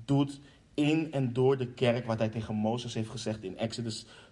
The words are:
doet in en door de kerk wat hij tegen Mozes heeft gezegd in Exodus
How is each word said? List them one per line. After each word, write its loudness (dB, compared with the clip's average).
doet 2
in 2
en 0
door 4
de -2
kerk 2
wat 0
hij 2
tegen -4
Mozes 0
heeft -2
gezegd -6
in -8
Exodus -4